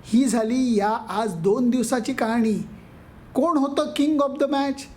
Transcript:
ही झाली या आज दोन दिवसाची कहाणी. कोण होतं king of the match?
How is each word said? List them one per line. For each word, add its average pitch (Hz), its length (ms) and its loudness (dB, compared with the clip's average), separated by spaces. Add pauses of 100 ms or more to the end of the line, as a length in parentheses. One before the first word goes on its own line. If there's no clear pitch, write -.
ही 247 200 2
झाली 233 540 0
या 220 300 0
आज 202 260 -4
दोन 214 360 2
दिवसाची 247 420 0
कहाणी. 226 420 0 (800)
कोण 302 220 2
होतं 285 440 0
king 294 180 2
of 277 140 2
the 277 160 0
match? 277 320 -2 (160)